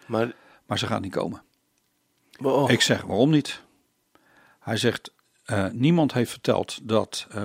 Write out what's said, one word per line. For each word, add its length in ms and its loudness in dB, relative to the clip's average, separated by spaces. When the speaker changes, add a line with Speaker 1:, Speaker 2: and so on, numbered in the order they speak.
Speaker 1:
Maar 260 0
Speaker 2:
Maar 120 -2
ze 80 -2
gaat 140 -2
niet 120 -8
komen." 300 -6
Speaker 1:
Oh. 280 2
Speaker 2:
Ik 100 4
zeg, 220 2
"Waarom 280 2
niet?" 320 0
Hij 160 -4
zegt, 360 -2
"Eh, 280 -2
niemand 400 2
heeft 180 0
verteld 520 -2
dat, 480 -2
eh, 140 -8